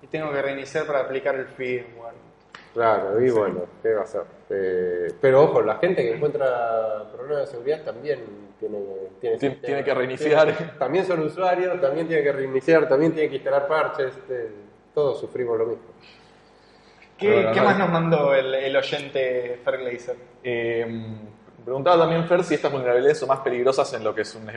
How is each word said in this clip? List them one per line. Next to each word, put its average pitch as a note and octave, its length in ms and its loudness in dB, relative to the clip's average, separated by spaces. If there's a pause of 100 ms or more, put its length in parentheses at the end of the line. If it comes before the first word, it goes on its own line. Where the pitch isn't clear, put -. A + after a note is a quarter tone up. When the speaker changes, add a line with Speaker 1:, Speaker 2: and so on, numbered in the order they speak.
Speaker 1:
"Y C#3+ 60 -20
tengo D#3 240 -6
que C#3 100 -2
reiniciar C#3 440 -4
para C#3+ 160 0
aplicar C3+ 340 -2
el C3 120 -6
firmware". A#2 640 -8 (600)
Speaker 2:
Claro, G#2+ 460 2
y B2+ 100 4
Speaker 3:
Sí. A#2+ 80 2
Speaker 2:
bueno, F#2 240 0 (200)
¿qué A2+ 120 2
va G#2 80 0
a - 20 -2
hacer? F#2+ 180 -6 (300)
Eh, F2+ 680 -2
pero C3+ 240 6
ojo, C3+ 180 4
la G#2+ 160 0
gente E3+ 260 0
que A2+ 100 -2
encuentra A#2 1000 -2
problemas C3+ 360 -6
de - 40 -14
seguridad C3 320 -4
también B2+ 360 -6 (400)
tiene, G#2+ 180 -6 (420)
tiene A2+ 180 -2
Speaker 3:
Tien-, - 20 -6 (120)
Speaker 2:
sistema. C3 140 -12
Speaker 3:
tiene C#3 180 -4
que C3+ 100 0
reiniciar. D3 600 4
Speaker 2:
Tiene, E3 180 -8
también D3 320 0
son F3 160 -2
usuarios, F3+ 600 0
también D#3+ 260 0
tiene D#3+ 160 2
que C#3+ 80 2
reiniciar, C3+ 560 2
también D3 260 4
tiene D#3 160 0
que C#3 60 -8
instalar C#3 320 0
parches, C#3+ 460 0 (160)
eh, A#2+ 200 -6 (440)
todos C#3+ 260 0
sufrimos A#2 380 -4
lo A2+ 80 2
mismo. A2+ 180 -6 (1300)
Speaker 1:
¿Qué, G#3 160 4
Speaker 3:
Bueno, - 200 4
Speaker 1:
qué G3 60 2
Speaker 3:
no. - 60 6
Speaker 1:
más G3 140 4
nos F#3 100 2
mandó E3 460 4
el, C3 180 2
el C3+ 240 0
oyente C3 880 -2
Fer C3 140 -2
Glazer? B2 380 -8 (280)
Speaker 3:
Eh, A#2 640 -2 (600)
preguntaba C#3 380 4
también E3 240 0
Fer F3+ 160 2
si D#3+ 120 0
estas C#3+ 160 0
vulnerabilidades C3 460 2
son C3 120 -6
más C3 100 2
peligrosas C3 540 0
en A2 100 -6
lo G#2+ 100 -2
que A2 80 -4
es - 140 -6
un A2 220 -14